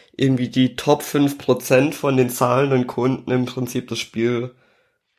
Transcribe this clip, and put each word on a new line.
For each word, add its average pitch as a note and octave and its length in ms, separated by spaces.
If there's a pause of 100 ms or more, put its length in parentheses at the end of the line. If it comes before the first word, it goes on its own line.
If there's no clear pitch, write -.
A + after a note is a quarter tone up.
(160)
irgendwie B2+ 320
die B2+ 280
Top D3 260
fünf C#3+ 340
Prozent C3 600
von C#3 200
den B2+ 140
zahlenden B2+ 560
Kunden B2+ 460
im B2+ 120
Prinzip B2 440
das A2+ 100
Spiel A#2+ 560 (640)